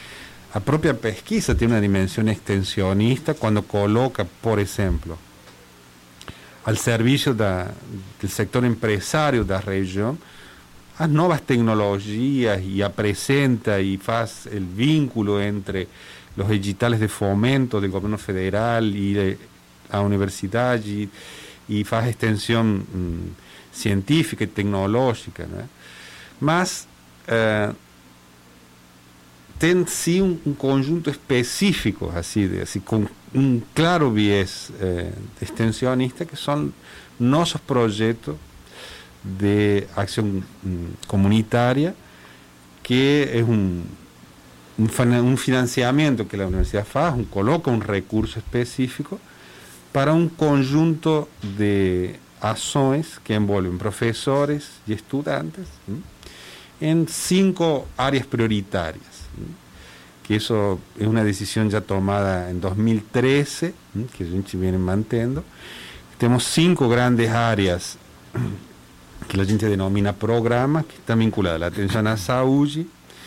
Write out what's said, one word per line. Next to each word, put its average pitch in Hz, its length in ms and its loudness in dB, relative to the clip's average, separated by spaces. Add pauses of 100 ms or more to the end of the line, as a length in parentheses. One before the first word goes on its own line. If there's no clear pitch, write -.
(520)
La 107 80 -4
propia 151 340 2
pesquisa 117 600 -2
tiene 117 200 4
una 107 60 4
dimensión 98 480 2
extensionista 101 1080 0
cuando 107 280 0
coloca, 107 600 0
por 107 340 -2
ejemplo, 82 580 -2 (1500)
al 113 120 0
servicio 123 560 2
da, 98 380 0 (500)
del 98 100 -4
sector 123 340 0
empresario 120 800 0
de 95 100 -2
la 95 60 -2
región 98 580 -2 (800)
las 165 100 0
nuevas 156 340 2
tecnologías 110 1160 2
y 95 220 -2
apresenta 107 1000 0
y 95 260 -2
hace 113 500 -4
el 98 80 -6
vínculo 110 760 0
entre 98 460 -4 (480)
los 98 140 -2
digitales 107 500 0
de 107 100 0
fomento 110 720 0
del 98 100 -2
gobierno 101 280 -4
federal 104 800 -2
y 98 160 0
de 101 260 0 (520)
la 101 100 0
universidad 101 840 0
y, 104 240 -4 (600)
y 104 200 0
hace 120 220 0
extensión, 110 680 0
mm, 87 960 -8
científica 110 720 0
y 98 40 -2
tecnológica, 104 960 -2
¿no? 82 240 -12 (720)
Mas, 170 460 -2 (400)
eh, 110 460 2 (1900)
ten 175 300 4
sí 175 320 0
un, 180 240 2
un 143 100 0
conjunto 139 560 0
específico, 123 1040 0
así 90 320 0
de, 92 160 -4
así, 98 180 -6
con 107 280 0 (260)
un 127 300 2 (100)
claro 160 380 2
viés, 101 580 0 (100)
eh, 90 320 -2 (280)
extensionista, 127 840 -2
que 160 120 -14
son 147 360 -4 (460)
nuestros 147 440 0
proyectos 113 760 0 (840)
de 101 720 2
acción, 101 480 -2 (180)
mm, 90 440 -6
comunitaria, 120 880 2 (880)
que 135 560 2
es 117 40 4
un, 98 420 2 (960)
un 110 100 4
fina-, 120 340 4
un 127 140 4
financiamiento 127 920 2
que - 80 -8
la 98 100 -2
universidad 92 480 0
hace, 143 240 0
un, 110 60 -2
coloca 131 460 0
un 113 100 2
recurso 107 580 -2
específico 123 800 -4 (760)
para 139 200 2
un 165 160 4
conjunto 151 1000 2 (300)
de 98 600 2 (220)
acciones 135 840 0
que 110 100 -2
envuelven 101 440 0
profesores 135 920 -2 (160)
y 107 60 -4
estudiantes, 147 720 -6 (220)
¿m? 101 100 -8 (840)
En 160 280 2
cinco 180 880 2
áreas 135 280 0
prioritarias, 101 800 -2 (340)
¿m? - 100 -12 (800)
Que 104 100 2
eso 104 420 0 (180)
es 104 100 -2
una 110 180 2
decisión 104 460 0
ya 104 100 0
tomada 95 720 0
en 90 100 -4
dos 95 160 -2
mil 110 260 2
trece, 139 720 0 (200)
¿m? 107 120 -6 (100)
Que 92 80 -6
la 82 60 -6
gente 95 260 -4
viene 92 220 0
manteniendo. 113 640 -2 (760)
Tenemos 123 260 2
cinco 160 440 4
grandes 120 420 4
áreas 104 640 2 (1300)
que - 100 -6
la 98 80 2
gente 107 240 2
denomina 101 440 0
programas, 117 720 0
que - 100 -18
están - 240 -2
vinculadas 101 380 2
a - 20 -2
la 85 80 -2
atención 98 400 0
a 110 100 0
salud, 131 540 2 (560)